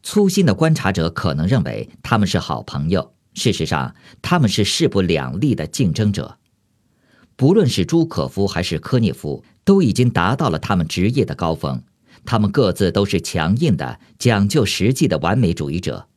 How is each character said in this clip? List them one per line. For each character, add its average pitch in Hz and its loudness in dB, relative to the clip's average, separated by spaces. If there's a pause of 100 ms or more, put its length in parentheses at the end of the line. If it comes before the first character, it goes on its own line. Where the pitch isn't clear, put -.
粗 208 2
心 190 2
的 107 2
观 160 2
察 98 0
者 85 -2
可 78 -2
能 76 -2
认 120 2
为 55 -6 (140)
他 - 0
们 101 2
是 - -2
好 62 -6
朋 73 -6
友， 90 -2 (220)
事 107 0
实 - -4
上， 65 -4 (300)
他 175 0
们 117 4
是 104 0
势 - 0
不 - 0
两 78 -2
立 127 2
的 78 -4
竞 - 0
争 107 0
者。 69 -8 (960)
不 143 4
论 196 4
是 90 0
朱 165 2
可 78 -4
夫 98 -2
还 87 -4
是 78 -4
科 - -2
涅 107 2
夫， - -10 (180)
都 196 4
已 107 2
经 123 4
达 95 0
到 147 -2
了 80 -2
他 - -4
们 82 0
职 92 0
业 135 0
的 - -6
高 82 -2
峰。 69 -6 (420)
他 - 0
们 104 2
各 104 2
自 90 0
都 101 2
是 95 -2
强 87 -2
硬 135 0
的、 62 -8 (180)
讲 101 2
究 123 2
实 98 0
际 135 0
的 85 0
完 90 0
美 90 2
主 76 -6
义 80 -4
者。 57 -8